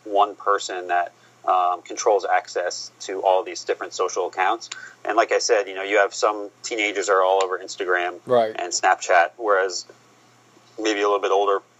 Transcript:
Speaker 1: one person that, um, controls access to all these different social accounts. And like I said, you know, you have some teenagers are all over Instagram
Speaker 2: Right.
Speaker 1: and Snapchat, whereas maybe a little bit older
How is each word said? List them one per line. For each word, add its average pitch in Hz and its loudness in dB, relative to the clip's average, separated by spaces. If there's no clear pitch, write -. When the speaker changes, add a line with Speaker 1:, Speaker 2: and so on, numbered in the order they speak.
Speaker 1:
one 104 0
person 98 -4
that, 87 -2
um, 87 0
controls 101 0
access 90 -2
to 95 -8
all 92 4
these 87 -10
different 98 -6
social 92 -2
accounts. 92 -2
And 104 -2
like 110 2
I 101 4
said, 101 2
you 95 -10
know, 95 -8
you 101 0
have 101 4
some 104 -2
teenagers 104 -2
are 95 4
all 95 4
over 92 -2
Instagram 90 -2
Speaker 2:
Right. 117 2
Speaker 1:
and 85 -6
Snapchat, 92 2
whereas 98 0
maybe 107 0
a 101 2
little 101 2
bit 98 -2
older 98 2